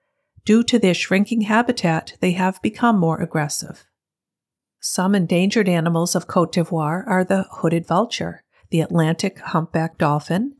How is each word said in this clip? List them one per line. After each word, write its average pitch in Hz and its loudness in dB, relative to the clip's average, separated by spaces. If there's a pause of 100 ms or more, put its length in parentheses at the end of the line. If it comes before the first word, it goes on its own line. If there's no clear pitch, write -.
(460)
Due 220 4
to 240 0
their 185 2
shrinking 208 0
habitat, 214 0
they 185 2
have 185 -2
become 220 2
more 165 0
aggressive. - -6 (960)
Some 190 -2
endangered 190 2
animals 170 0
of 180 -4
Côte 170 0
d'Ivoire 165 -2
are 185 2
the 190 0 (100)
hooded 165 0
vulture, 185 -2 (280)
the 165 2
Atlantic 170 0
humpback 165 -4
dolphin, 165 -2